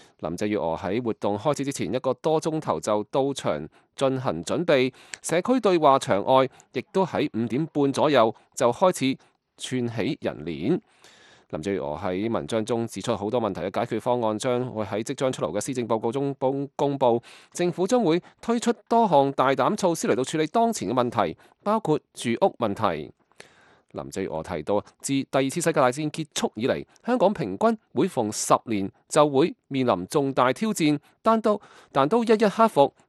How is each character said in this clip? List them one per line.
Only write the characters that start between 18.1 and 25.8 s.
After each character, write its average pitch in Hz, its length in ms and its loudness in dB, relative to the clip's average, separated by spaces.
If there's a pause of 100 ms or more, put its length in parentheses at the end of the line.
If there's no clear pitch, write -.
推 233 180 -2
出 233 140 0 (160)
多 233 180 4
項 139 260 6
大 135 180 2
膽 135 260 2
措 170 180 0
施 202 140 -2
嚟 139 80 4
到 127 80 0
處 160 140 -4
理 156 100 0
當 233 240 2
前 90 160 -6
嘅 107 40 -2
問 123 180 0
題， 98 260 0 (260)
包 220 160 0
括 151 200 0 (140)
住 - 180 -4 (100)
屋 - 180 4
問 101 160 -2
題。 87 380 -4 (800)
林 69 180 -12
鄭 92 120 -6
月 92 40 -4
娥 80 160 -6
提 80 220 -8
到， 101 160 0 (200)
自 - 120 -6
第 135 180 -2
二 139 180 2
次 165 120 -6
世 160 120 0
界 - 20 -
大 127 180 4